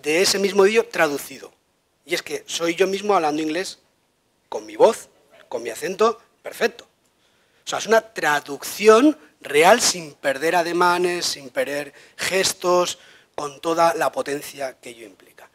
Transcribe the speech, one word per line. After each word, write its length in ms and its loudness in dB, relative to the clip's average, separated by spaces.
de 180 0
ese 180 0
mismo 260 2
vídeo 220 2
traducido. 720 -4
Y 100 -6
es 80 -6
que 240 -10
soy 280 -4
yo 120 2
mismo 280 -2
hablando 280 0
inglés 380 -6
con 160 -10
mi 120 -18
voz, 340 2
con 120 -8
mi 60 -8
acento, 500 -2
perfecto. 420 -6
O 40 -12
sea, 100 -6
es 80 -8
una 140 4
traducción 1200 2
real 400 6
sin 320 -4
perder 420 -2
ademanes, 680 0
sin 240 -10
perder 420 -6
gestos, 800 0
con 260 -10
toda 340 2
la 160 -2
potencia 680 -8
que 100 -18
ello 160 -20
implica. 480 -20